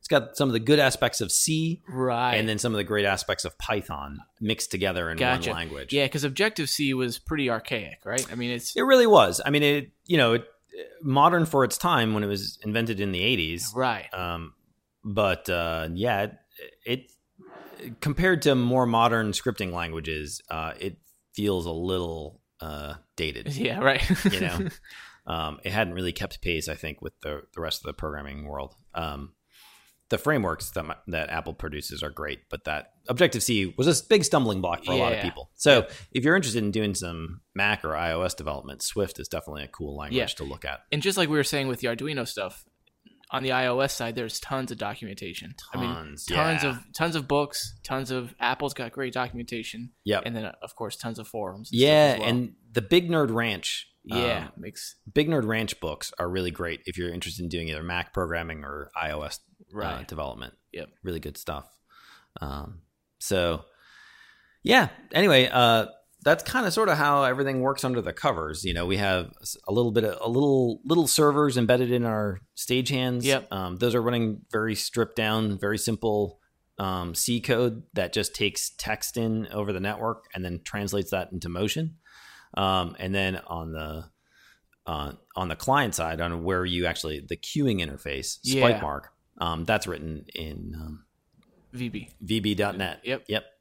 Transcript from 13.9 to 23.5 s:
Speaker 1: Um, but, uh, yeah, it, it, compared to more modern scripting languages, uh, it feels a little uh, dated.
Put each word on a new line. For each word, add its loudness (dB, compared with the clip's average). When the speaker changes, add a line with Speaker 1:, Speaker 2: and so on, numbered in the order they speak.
Speaker 1:
Um, -6
but, 0
uh, 0
yeah, 0
it, -6
it, -14
compared 2
to 6
more 4
modern 4
scripting -2
languages, -6
uh, -6
it -8
feels 0
a -4
little -4
uh, -10
dated. -4